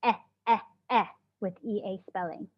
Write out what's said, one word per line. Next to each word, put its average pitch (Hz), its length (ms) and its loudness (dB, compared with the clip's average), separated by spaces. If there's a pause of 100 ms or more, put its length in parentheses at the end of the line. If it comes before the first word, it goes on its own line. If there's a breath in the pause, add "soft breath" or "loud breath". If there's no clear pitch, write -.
Eh, 196 120 4 (320)
eh, 233 120 6 (300)
eh, 220 180 4 (340)
with 185 220 -4
E 214 220 -4
A 190 240 -8
spelling. 175 500 -6